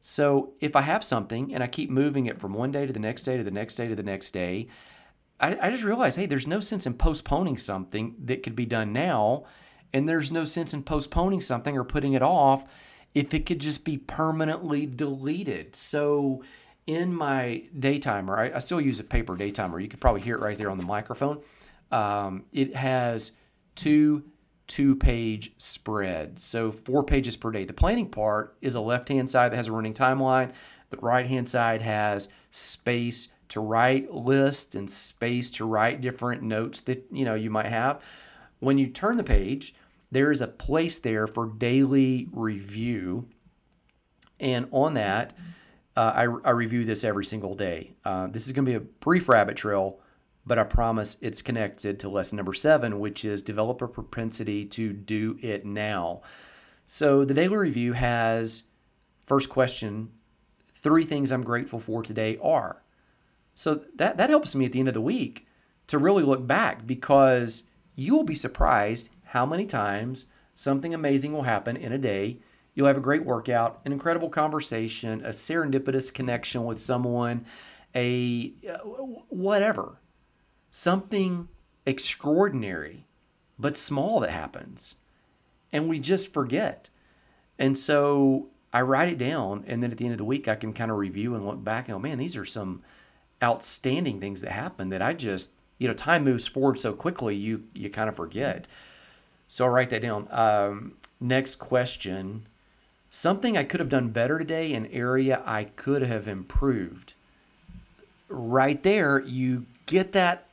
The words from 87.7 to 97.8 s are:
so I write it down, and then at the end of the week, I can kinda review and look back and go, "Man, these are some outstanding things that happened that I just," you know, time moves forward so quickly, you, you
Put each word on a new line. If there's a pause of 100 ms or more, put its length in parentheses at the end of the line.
so (240)
I
write
it
down,
and
then
at
the
end
of
the
week,
I
can
kinda
review
and
look
back
and
go,
"Man,
these
are
some (640)
outstanding
things
that
happened
that
I
just," (240)
you
know,
time
moves
forward
so
quickly,
you,
you